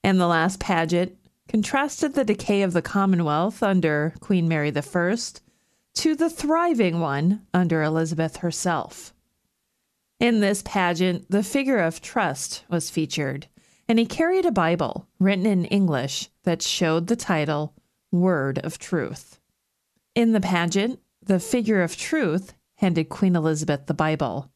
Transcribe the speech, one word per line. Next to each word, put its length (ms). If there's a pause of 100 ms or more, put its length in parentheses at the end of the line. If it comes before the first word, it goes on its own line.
And 180
the 60
last 320
pageant 580 (320)
contrasted 640
the 100
decay 380
of 100
the 100
Commonwealth 800
under 580
Queen 280
Mary 220
the 120
First 580 (540)
to 220
the 140
thriving 680
one 560
under 280
Elizabeth 560
herself. 760 (1040)
In 200
this 260
pageant, 640
the 120
figure 360
of 240
trust 680
was 220
featured, 560 (420)
and 100
he 60
carried 400
a 80
Bible 560 (100)
written 280
in 180
English 640 (160)
that 160
showed 460
the 100
title 560 (400)
Word 460
of 200
Truth. 600 (760)
In 180
the 80
pageant, 600 (220)
the 180
figure 420
of 140
truth 560 (220)
handed 340
Queen 260
Elizabeth 520
the 80
Bible. 600